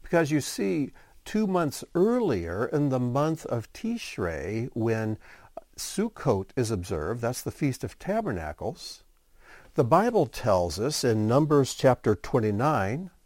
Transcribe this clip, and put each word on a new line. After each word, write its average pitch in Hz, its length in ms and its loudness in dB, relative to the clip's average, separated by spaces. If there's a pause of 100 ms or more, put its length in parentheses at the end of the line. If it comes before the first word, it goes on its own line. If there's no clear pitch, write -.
Because 165 300 0
you 151 100 2
see, 185 500 -2 (320)
two 214 240 0
months 175 360 0 (100)
earlier, 135 720 2
in 147 240 0
the 131 100 0
month 143 460 0
of - 260 -4
Tishrei, 110 1000 -4
when 110 440 0 (600)
Sukkot 131 760 -2
is 117 140 0
observed, 95 520 -4
that's 120 200 -4
the - 80 -6
Feast 135 340 -4
of - 140 -10
Tabernacles, 107 1040 -6 (680)
the 143 120 2
Bible 185 420 4
tells 90 520 2
us 139 240 -2
in 110 240 2
Numbers 143 460 4
chapter 135 400 4
twenty-nine, 120 960 0 (160)